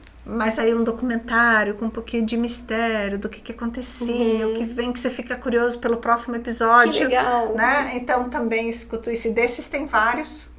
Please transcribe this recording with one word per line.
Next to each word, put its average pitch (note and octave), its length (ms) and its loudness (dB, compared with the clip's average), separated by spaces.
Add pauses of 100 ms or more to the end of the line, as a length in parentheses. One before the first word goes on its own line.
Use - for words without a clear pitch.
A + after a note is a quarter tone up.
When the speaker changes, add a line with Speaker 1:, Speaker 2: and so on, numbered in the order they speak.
(240)
Speaker 1:
mas A3 360 -2
aí A3+ 140 4
um A#3 100 2
documentário A#3 920 2
com G#3+ 120 -6
um A3 40 -2
pouquinho A3+ 360 -4
de A#3 120 -2
mistério, A3+ 800 -2
do G#3+ 100 -6
que - 140 -10
que - 100 -14
acontecia, A#3 960 -2
Speaker 2:
Uhum. A3 80 0
Speaker 1:
o - 20 -2
que A#3 80 -2
vem, A#3+ 300 -4
que B3 60 -2
você B3 100 0
fica B3 260 -6
curioso A#3+ 440 0
pelo A#3 180 0
próximo A#3 380 0
episódio, A#3 580 4
Speaker 2:
Que D#4 120 2
legal. B3 500 2
Speaker 1:
né? C4 400 2
Então B3 340 0
também A3+ 400 -2
escuto A3+ 400 -8
isso, A#3 180 -2
e A3 40 0
desses B3 360 0
tem D4+ 200 -4
vários, A#3+ 720 -2